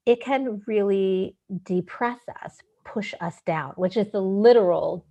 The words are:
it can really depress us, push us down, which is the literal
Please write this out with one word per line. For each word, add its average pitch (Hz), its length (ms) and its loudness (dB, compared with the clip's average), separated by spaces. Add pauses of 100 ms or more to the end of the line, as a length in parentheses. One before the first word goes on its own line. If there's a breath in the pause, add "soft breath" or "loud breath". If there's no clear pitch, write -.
it 240 120 4
can 254 460 -4
really 196 720 0 (260)
depress 214 560 -4 (240)
us, - 140 -18 (260)
push - 380 -8
us 170 240 -8
down, 156 300 -4
which 185 200 -2
is 208 160 -2
the 202 100 -2
literal 190 880 4